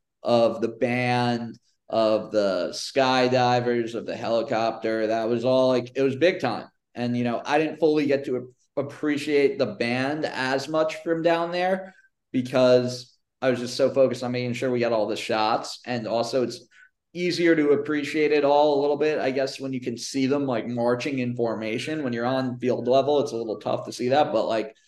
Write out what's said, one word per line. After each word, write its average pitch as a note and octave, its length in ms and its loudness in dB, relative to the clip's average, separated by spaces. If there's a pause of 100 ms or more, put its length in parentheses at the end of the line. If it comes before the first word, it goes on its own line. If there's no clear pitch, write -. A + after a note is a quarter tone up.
(240)
of A2+ 380 2
the A2+ 80 -2
band, A#2+ 880 -2 (300)
of A2 420 2
the G2 400 2
skydivers, B2 1200 2
of G#2+ 140 -8
the F2 80 -6
helicopter, A2+ 920 -2
that A2+ 240 0
was A#2 160 0
all, C3 220 4
like, B2 280 0
it C3+ 60 0
was C3+ 140 2
big E3+ 240 2
time. G2+ 280 -4 (280)
And, A#2+ 200 -2
you A#2+ 80 0
know, A#2+ 220 -2
I D3 140 2
didn't D3+ 180 -2
fully D3+ 300 2
get C3+ 180 0
to B2+ 120 -4
ap-, - 480 -8
appreciate C#3+ 720 0
the B2 160 0
band C3 500 -2
as C3 420 -2
much D#3 360 -2
from E3 180 -2
down E3+ 300 2
there F#3 420 -2 (380)
because B2+ 840 2 (280)
I C3 80 4
was A#2+ 80 0
just A#2+ 180 -8
so C3+ 140 2
focused B2+ 320 2
on B2 80 -4
making B2 220 -4
sure B2+ 180 -2
we B2 80 0
got A#2 120 0
all G#2+ 140 0
the G#2+ 100 -4
shots. A2 720 -2
And A#2 220 -6
also A#2 340 0
it's - 200 -4 (520)
easier E3+ 420 2
to D3 140 2
appreciate D3 640 0
it D3 100 2
all C#3+ 340 4
a C#3 40 2
little C#3+ 160 0
bit, D3+ 220 0
I C3+ 120 0
guess, C3 260 -4
when C3+ 140 -8
you B2+ 80 -6
can A#2+ 180 -6
see C3+ 280 -2
them, C#3 200 0
like, A#2 220 -2
marching B2 520 -2
in B2 140 -2
formation. A#2+ 720 -4
When B2 80 -4
you're A#2 140 -4
on B2+ 340 -2
field A#2 300 -2
level, C3+ 320 4
it's - 100 -4
a A#2 60 -6
little A2 200 -6
tough - 280 -4
to A#2 80 -10
see B2 160 -2
that, D3 240 2
but, G2+ 140 0
like, A2 280 -2 (120)